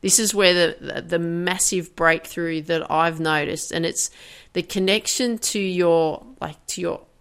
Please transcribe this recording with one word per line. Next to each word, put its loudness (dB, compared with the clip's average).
This 2
is 0
where 6
the, 2
the, -8
the -2
massive -2
breakthrough 0
that -2
I've 2
noticed, -2
and -2
it's -2
the -2
connection 0
to -2
your, 2
like, -12
to -8
your -4